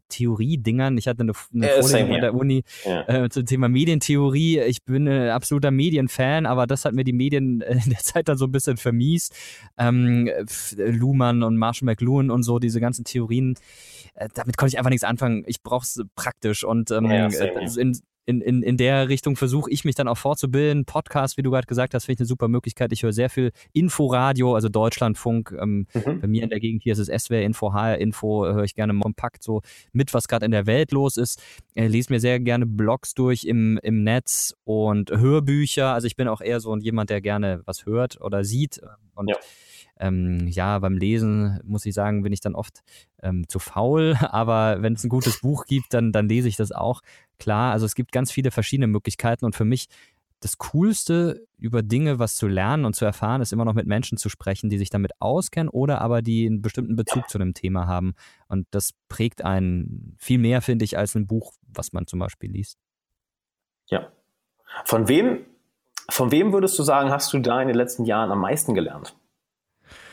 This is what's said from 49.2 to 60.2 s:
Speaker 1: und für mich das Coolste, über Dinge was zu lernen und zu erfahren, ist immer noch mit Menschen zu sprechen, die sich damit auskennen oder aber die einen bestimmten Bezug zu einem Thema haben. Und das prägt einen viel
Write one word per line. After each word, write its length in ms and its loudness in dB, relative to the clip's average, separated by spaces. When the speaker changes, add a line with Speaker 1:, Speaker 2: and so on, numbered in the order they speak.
Speaker 1:
und 100 -2
für 100 0
mich 220 0
das 160 -6
Coolste, 880 0
über 240 -2
Dinge 380 0
was 160 -2
zu 120 -2
lernen 380 2
und 100 0
zu 80 -4
erfahren, 380 0
ist 100 -4
immer 140 0
noch 80 0
mit 140 0
Menschen 300 -2
zu 120 -4
sprechen, 400 -4
die 80 0
sich 120 -2
damit 300 -2
auskennen 500 -2
oder 300 0
aber 220 0
die 240 2
einen 160 0
bestimmten 340 -4
Bezug 340 -2
zu 80 -6
einem 160 0
Thema 340 -2
haben. 260 0
Und 240 -4
das 200 -4
prägt 340 -4
einen 720 -2
viel 200 0